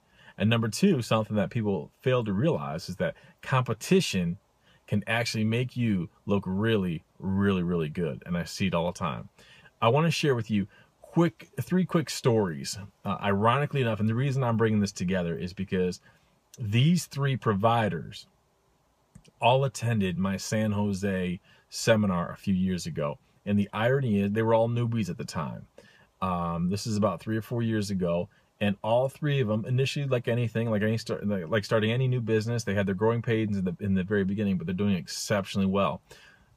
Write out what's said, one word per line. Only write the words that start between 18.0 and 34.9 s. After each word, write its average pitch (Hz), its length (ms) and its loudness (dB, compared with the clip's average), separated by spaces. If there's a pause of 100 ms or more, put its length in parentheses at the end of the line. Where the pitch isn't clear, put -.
all 131 240 4
attended 107 540 0
my 98 180 0
San 110 360 -2
Jose 95 640 -2 (320)
seminar 101 600 2
a - 40 -16
few - 160 -2
years 92 320 0
ago. 73 320 -4 (300)
And 104 100 2
the 101 160 2
irony 117 460 2
is 101 140 0
they 113 100 0
were 113 120 4
all 113 140 4
newbies 117 400 0
at 85 100 -8
the - 60 -8
time. 67 440 -8 (520)
Um, 87 480 -2
this 98 160 -2
is 107 120 -2
about 98 240 0
three 110 160 -4
or 110 60 -4
four 120 200 -4
years 107 280 -2
ago. 87 380 -2 (320)
And 104 220 0
all 120 260 2
three 143 300 -2
of 120 80 0
them 107 200 -2
initially, 135 420 -2
like 123 180 0
anything, 117 420 0
like 107 140 0
any 110 160 2
start, - 300 -6
like, 92 200 -2
like 104 160 0
starting 110 280 2
any 131 160 0
new 123 120 0
business, 110 440 0
they 98 100 -2
had 101 120 2
their 95 100 0
growing 113 260 2
pains 110 340 0
in 92 80 -2
the, 87 140 -2
in 98 160 -2
the 92 80 2
very 98 220 0
beginning, 98 340 0
but 82 80 -6
they're 92 80 -2
doing 101 220 2